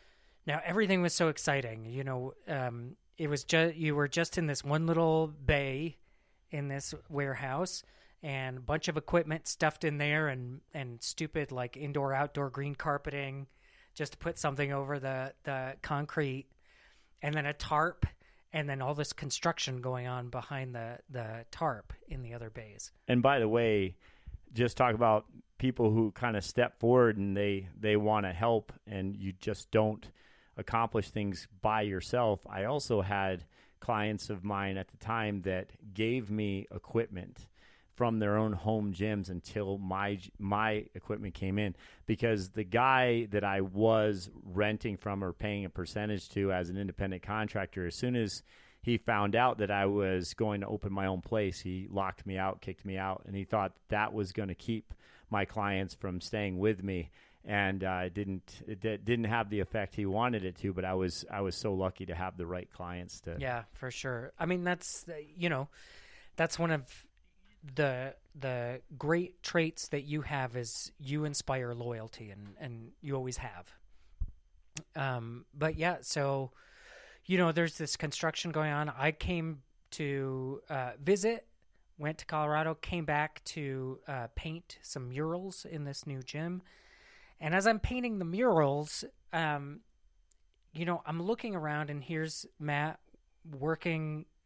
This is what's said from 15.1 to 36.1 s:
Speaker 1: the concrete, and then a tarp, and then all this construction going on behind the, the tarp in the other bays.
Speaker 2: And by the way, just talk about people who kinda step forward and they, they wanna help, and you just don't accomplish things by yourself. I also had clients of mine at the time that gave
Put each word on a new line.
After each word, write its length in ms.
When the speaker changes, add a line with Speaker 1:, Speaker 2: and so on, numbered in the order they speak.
Speaker 1:
the 400
concrete, 640
and 140
then 120
a 60
tarp, 540
and 160
then 120
all 140
this 180
construction 680
going 260
on 240
behind 420
the, 260
the 400
tarp 420
in 160
the 100
other 160
bays. 440
Speaker 2:
And 140
by 180
the 80
way, 480
just 240
talk 180
about 320
people 320
who 220
kinda 280
step 380
forward 380
and 200
they, 320
they 180
wanna 360
help, 400
and 300
you 160
just 400
don't 360
accomplish 540
things 380
by 220
yourself. 640
I 160
also 360
had 440
clients 500
of 140
mine 320
at 120
the 80
time 460
that 300
gave 380